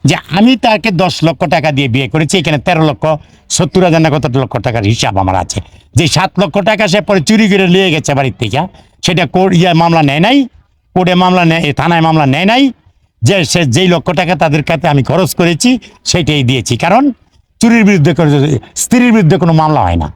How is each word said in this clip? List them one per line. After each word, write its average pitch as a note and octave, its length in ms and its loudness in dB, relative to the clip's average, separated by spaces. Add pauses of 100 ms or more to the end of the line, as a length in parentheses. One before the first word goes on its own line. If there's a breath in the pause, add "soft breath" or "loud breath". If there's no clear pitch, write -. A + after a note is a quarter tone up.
যে A3 100 2 (160)
আমি A3+ 260 2
তাকে A3 340 -2
দশ F3+ 340 -2
লক্ষ D#3+ 220 -2
টাকা D3+ 260 -2
দিয়ে C#3 160 -2
বিয়ে B2+ 200 -2
করেছি। D#3 300 -2
এখানে D3+ 200 -2
তেরো D#3+ 260 0
লক্ষ D3+ 220 -2 (440 soft breath)
সত্তর F3+ 340 0
হাজার E3 180 2
না D#3+ 80 2
কত C3 260 -2
লক্ষ C3 220 -2
টাকার A2+ 260 -4
হিসাব A2 340 -2
আমার F#2+ 180 0
আছে। - 240 -4 (340 soft breath)
যে E3+ 120 0
সাত F3+ 240 -2 (100)
লক্ষ G3 200 -2
টাকা G#3 280 -2
সে G3 120 0
পরে G3 200 -2
চুরি G#3+ 280 2
করে F#3+ 200 2
নিয়ে F#3 220 2
গেছে D3+ 240 -2
বাড়ির C3+ 240 -2
থেকে, A#2 200 -4 (440 soft breath)
সেটা F3+ 240 0
কোর্ট, C#4 280 0
ইয়া, F3 200 2
মামলা E3 280 2
নেয় C#3+ 180 0
নাই, B3+ 260 2 (480)
কোর্টে F3+ 200 0
মামলা F3+ 300 2
নেয়, E3 180 2
এ, D3 100 -2
থানায় E3 280 0
মামলা D#3+ 260 2
নেয় C#3+ 180 0
নাই। B3 280 2 (500)
যে F3+ 220 0
সে F3 200 -4
যেই D3+ 240 0
লক্ষ F3 240 -2
টাকা E3+ 220 -2
তাদের D#3 280 0
কাছে D#3+ 260 -2
আমি C#3+ 140 2
খরচ D#3+ 320 -2
করেছি, F3+ 440 0 (260 loud breath)
সেটাই D3+ 380 -2
দিয়েছি। B2 340 -2
কারণ A3 340 0 (500)
চুরির A#3 240 4
বিরুদ্ধে F3 300 2
করে, D3 440 2 (180 loud breath)
স্ত্রীর B3 360 2
বিরুদ্ধে F#3+ 240 4
কোনো E3+ 160 0
মামলা D#3 280 2
হয় F2 160 0
না। D2+ 200 -4